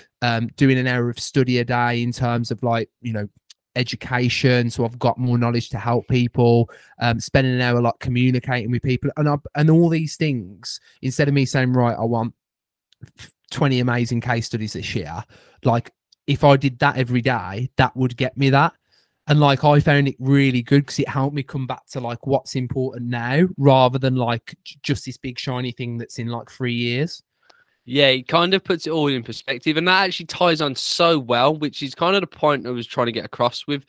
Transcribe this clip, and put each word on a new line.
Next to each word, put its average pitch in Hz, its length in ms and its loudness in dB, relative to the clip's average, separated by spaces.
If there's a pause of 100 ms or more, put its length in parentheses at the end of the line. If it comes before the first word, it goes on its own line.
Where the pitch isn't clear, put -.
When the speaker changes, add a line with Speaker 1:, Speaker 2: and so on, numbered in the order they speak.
(220)
Speaker 1:
um, 117 360 -2
doing 135 200 4
an 127 80 0
hour 123 240 0
of 120 80 -8
study 127 420 0
a 120 40 0
day 120 380 0
in 120 100 -2
terms 120 400 -2
of, 110 100 -6
like, 117 280 0 (120)
you 120 120 -6
know, 104 160 -6 (480)
education. 123 920 0
So 120 140 -4
I've 117 160 -6
got 117 180 0
more 123 200 0
knowledge 120 320 0
to - 100 -8
help 117 300 -2
people, 120 600 4 (300)
um, 117 220 0
spending 131 320 2
an 127 80 0
hour, 123 180 2
like, 117 200 0
communicating 123 720 0
with 120 140 -2
people 135 320 -2
and, 147 140 0
I, 147 80 0 (180)
and 151 140 4
all 165 180 6
these 160 300 -2
things, 113 640 -6 (200)
instead 139 280 0
of 139 40 2
me 139 120 4
saying, 127 260 0
"Right, 120 260 2
I 107 60 -4
want 117 300 -2 (1160)
twenty 135 300 0
amazing 120 400 0
case 117 280 -2
studies 110 260 -6
this - 200 -8
year," 85 300 -8 (400)
like, 120 280 0 (340)
if 143 200 0
I 143 100 8
did 131 240 -2
that 143 160 2
every 123 260 0
day, 117 540 -4
that 127 220 0
would 127 180 0
get - 220 -4
me 135 140 2
that. 143 200 4 (560)
And, 151 140 4
like, 143 240 4
I 147 160 6
found 143 260 2
it 135 120 -4
really 135 420 2
good 139 260 2
'cause - 120 -8
it 139 100 -4
helped 143 260 -2
me 143 80 -4
come 131 240 -8
back 120 200 -10
to, - 120 -12
like, 120 260 -8
what's - 300 -2
important 127 540 -4
now 123 480 0
rather 131 420 6
than, 131 160 0
like, 120 480 -4
j-, - 200 -20
just - 220 -4
this 131 120 -12
big 123 200 -12
shiny 123 360 -6
thing 120 240 -8
that's - 220 -12
in, 117 80 -6
like, 117 220 -8
three 123 240 -6
years. 120 500 -4 (600)
Speaker 2:
Yeah, 139 240 4
it 131 220 0
kind 170 240 2
of 190 100 0
puts 175 240 -4
it 156 40 -4
all 156 160 0
in 135 140 0
perspective. 127 540 -6
And 160 140 -2
that 190 160 4
actually 180 220 -8
ties 170 340 0
on 139 140 -2
so 170 440 0
well, 127 380 2
which 147 260 -8
is 135 100 -10
kind 180 220 0
of 196 60 0
the 175 60 -6
point 147 380 -2
I 120 40 -6
was 120 180 -6
trying 123 200 -2
to 120 40 2
get 113 140 0
across - 420 -2
with 143 220 -4